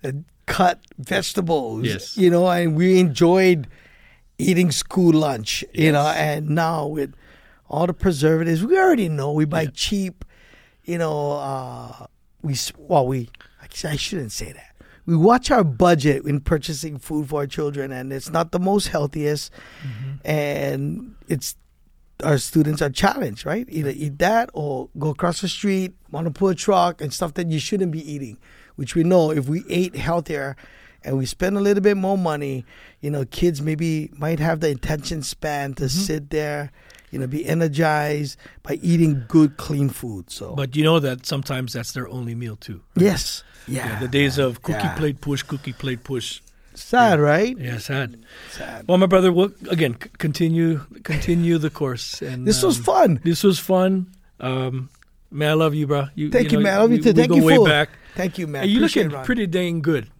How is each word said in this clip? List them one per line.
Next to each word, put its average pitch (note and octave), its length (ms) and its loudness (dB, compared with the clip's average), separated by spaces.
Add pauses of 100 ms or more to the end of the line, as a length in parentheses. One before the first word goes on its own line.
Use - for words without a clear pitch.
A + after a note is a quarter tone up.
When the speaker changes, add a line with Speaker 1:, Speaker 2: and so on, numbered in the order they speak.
Speaker 1:
that C3+ 140 -6 (320)
cut F3+ 320 0 (180)
vegetables, D3+ 880 -2
Speaker 2:
Yes. G#2 320 -6
Speaker 1:
you F#3 120 6
know, F3 200 4
and F3 260 2
we F#3 240 4
enjoyed F3 680 4 (680)
eating F3+ 340 2
school E3+ 420 2
lunch, C#3+ 500 0 (100)
you D#3 180 4
know, C#3+ 120 2
Speaker 2:
Yes. D3+ 140 0
Speaker 1:
and D3+ 320 -2
now D#3+ 380 -2
with D3 260 -6 (560)
all D#3+ 180 0
the F3+ 60 -2
preservatives, D#3+ 720 2
we E4+ 120 2
already E4 300 4
know D3 240 -4
we D#3 140 2
buy D#3+ 180 -2
Speaker 2:
Yeah. D3 100 -4
Speaker 1:
cheap, - 520 -6 (580)
you E3+ 140 -6
know, D3 360 -2
uh, B2+ 720 -10 (360)
we, D3 120 -4
s-, - 240 -6
well, D3 300 2
we, B2+ 220 -4 (560)
I D3+ 100 -4
shouldn't C#3 360 -6
say F#2+ 200 -10
that. - 160 -20 (380)
We E3+ 100 2
watch A3+ 360 4
our A#3+ 120 4
budget D3 640 2
when D3 160 -2
purchasing D3+ 580 -4
food D3+ 300 -6
for D3 120 -4
our C#3+ 60 -6
children, C#3+ 440 -6
and C3 200 -10
it's C3+ 180 -10
not E3 220 -2
the F3 80 -2
most F#3+ 280 0
healthiest, D3 640 -4 (320)
Speaker 2:
Mm-hmm. C3+ 440 -12
Speaker 1:
and D3 880 -4 (120)
it's, - 280 -6 (680)
our D3+ 140 2
students D3+ 440 0
are D3 80 0
challenged, D3+ 560 -2
right? G3 240 -4
Either D3 260 -4
eat C#3+ 240 -8
that A3+ 340 2
or C#3 440 -6
go D#3 120 -2
across E3+ 320 -4
the F#3+ 60 -4
street, F#3 460 -2 (180)
wanna E3 200 -4
pull F#3+ 180 0
a F3+ 60 0
truck F3 460 0
and D3 120 -6
stuff E3 220 -6
that F3 140 -4
you D#3 100 -2
shouldn't F#3 320 -2
be D#3 220 -10
eating, C3+ 240 -12 (380)
which C3+ 200 -8
we E3+ 80 2
know E3+ 280 4
if C#3+ 180 0
we E3 200 -2
ate F3 260 -2
healthier D3 600 -4 (480)
and C3+ 140 -4
we C3 80 -2
spend F#3+ 320 -2
a - 20 0
little G3+ 220 2
bit G3+ 160 2
more G3 200 0
money, C#3+ 460 -4 (360)
you C#3+ 100 -6
know, C#3+ 160 -4
kids E3 340 0
maybe D#3 560 -4
might D3+ 240 -4
have D#3+ 200 0
the D#3+ 100 0
attention D3 540 -6
span C#3+ 520 -6
to C#3+ 100 -4
Speaker 2:
Mm-hmm. C3 200 0
Speaker 1:
sit D#3 240 -6
there, D3 420 -4 (380)
you - 80 -10
know, C3+ 80 -4
be C#3+ 220 -4
energized D3+ 920 0 (240)
by C#3+ 220 -6
eating E3 440 2
good, D#3 300 4
clean C#3+ 320 -2
food. G#2 400 -10
So, - 240 -12
Speaker 2:
But C3+ 220 -6
you D3+ 80 2
know D#3+ 160 4
that C3 260 -4
sometimes C3 480 -6
that's B2 180 -8
their B2+ 160 -8
only A#2+ 280 -8
meal A#2 200 -10
too, G2 260 -14 (140)
right? F3 100 6
Speaker 1:
Yes. - 380 0 (240)
Yeah. B2 260 -6
Speaker 2:
Yeah, G#2 60 -8
the B2+ 80 -4
days C#3 300 2
of C3 240 -2
cookie E3 180 -4
Speaker 1:
Yeah. G3 160 -4
Speaker 2:
plate D3+ 260 -2
push, C#3 220 -4
cookie C#3 300 -8
plate B2+ 300 -8
push. - 380 -8 (320)
Speaker 1:
Sad, A3+ 460 4
Speaker 2:
Yeah. D3 60 4
Speaker 1:
right? G3+ 340 2
Speaker 2:
Yeah, B2 200 -8
sad. A#2+ 460 -8 (260)
Speaker 1:
Sad. - 360 -14
Speaker 2:
Well, F3+ 100 4
my F#3+ 80 6
brother, F#3 260 6
we'll, F#3 200 4 (180)
again, D#3+ 320 0
c-, - 160 -16
continue, E3 640 0 (220)
continue E3+ 540 0
the D#3 120 0
course. - 520 -6
And, C3 260 -6
Speaker 1:
This A3 160 2
was E4 140 2
Speaker 2:
um, A#2+ 60 -6
Speaker 1:
fun. D4+ 400 4
Speaker 2:
this E3+ 200 0
was G3 160 4
fun. F#3 480 2 (320)
Um, C3 500 -4 (400)
man, D3+ 200 -2
I D3+ 40 2
love D#3 220 2
you, D3+ 100 0
bro. C#3 300 0
You, D3+ 160 -4
Speaker 1:
Thank B3 200 4
Speaker 2:
you G#3+ 80 4
Speaker 1:
you, G#3 40 4
Speaker 2:
know, G3+ 60 4
Speaker 1:
man. F#3+ 60 0
I G3+ 60 4
love A#3 100 6
you A#3+ 60 4
Speaker 2:
we, - 60 2
Speaker 1:
too. A#3+ 60 8
Speaker 2:
we G#3 60 6
Speaker 1:
Thank D#3+ 140 8
Speaker 2:
go E3+ 60 6
Speaker 1:
you, D#3+ 80 8
Speaker 2:
way D#3+ 140 8
Speaker 1:
fool. G#3 80 10
Speaker 2:
back. D3+ 240 4 (260)
Speaker 1:
Thank F3+ 220 -4
you, E3+ 100 -4
man. C#3+ 160 -6
Speaker 2:
Hey, F#3+ 60 2
you G#3 100 4
Speaker 1:
Appreciate D#4 240 2
Speaker 2:
looking D#3+ 80 0
Speaker 1:
it, C#3+ 60 -8
Ron. C3+ 80 -10
Speaker 2:
pretty - 220 -2
dang E3+ 340 -2
good. C#3+ 260 0 (120)